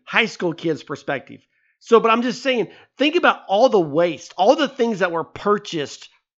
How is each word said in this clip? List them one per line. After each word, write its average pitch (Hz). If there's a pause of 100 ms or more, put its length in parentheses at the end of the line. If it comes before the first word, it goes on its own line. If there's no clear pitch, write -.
high 220
school 175
kid's 156
perspective. 135 (380)
So, 226
but 220
I'm 233
just 247
saying, 247 (300)
think 311
about 285
all 220
the 214
waste, 156
all 208
the 302
things 233
that 180
were 165
purchased - (300)